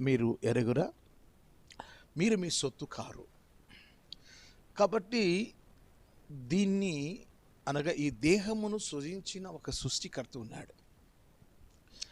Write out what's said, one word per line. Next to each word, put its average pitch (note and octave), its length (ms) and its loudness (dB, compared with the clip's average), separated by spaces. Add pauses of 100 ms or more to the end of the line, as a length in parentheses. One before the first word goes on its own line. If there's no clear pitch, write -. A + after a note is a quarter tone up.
మీరు B2 420 4
ఎరుగురా? B2 500 2 (1200)
మీరు G#3+ 200 4
మీ F3+ 120 -2
సొత్తు - 360 -4
కారు." - 400 -12 (1500)
కాబట్టి G#3 760 2 (800)
దీన్ని, E3+ 880 0 (480)
అనగా C#3+ 240 0
ఈ D3 180 0
దేహమును G#3 680 2
సృజించిన F#3 680 -8
ఒక D#3+ 220 -10
సృష్టికర్త - 680 -6
ఉన్నాడు. - 360 -12 (1400)